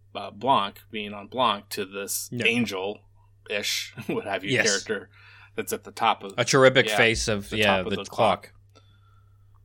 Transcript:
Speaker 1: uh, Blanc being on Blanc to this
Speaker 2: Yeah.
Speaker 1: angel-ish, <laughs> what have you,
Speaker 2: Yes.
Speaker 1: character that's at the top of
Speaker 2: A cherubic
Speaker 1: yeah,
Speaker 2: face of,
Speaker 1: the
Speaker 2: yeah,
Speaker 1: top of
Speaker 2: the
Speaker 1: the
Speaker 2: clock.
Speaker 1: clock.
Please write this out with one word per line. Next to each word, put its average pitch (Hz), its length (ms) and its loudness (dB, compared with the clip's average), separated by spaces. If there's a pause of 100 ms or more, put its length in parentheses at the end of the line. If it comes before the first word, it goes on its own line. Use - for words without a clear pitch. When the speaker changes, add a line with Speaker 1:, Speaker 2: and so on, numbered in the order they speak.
(160)
Speaker 1:
uh, 101 160 -12
Blanc 104 480 0 (120)
being 104 220 -8
on 101 140 -14
Blanc 113 420 0
to 104 160 -6
this 98 460 -8
Speaker 2:
Yeah. 120 140 0
Speaker 1:
angel-ish, 104 1600 -4
<laughs> - 60 -14
what 127 180 -4
have 107 180 -4
you, 101 80 -4
Speaker 2:
Yes. 110 140 2
Speaker 1:
character 101 440 -4 (460)
that's - 180 -8
at - 100 -8
the 101 80 -20
top 107 320 0
of 98 140 -12
Speaker 2:
A 117 80 0
cherubic 131 420 6
Speaker 1:
yeah, 107 100 0
Speaker 2:
face 113 300 4
of, 101 220 -4
Speaker 1:
the 107 80 -6
Speaker 2:
yeah, 101 200 4
Speaker 1:
top 92 100 -2
of - 40 -6
Speaker 2:
the 98 60 -2
Speaker 1:
the 98 80 -8
Speaker 2:
clock. - 460 0
Speaker 1:
clock. - 0 - (1120)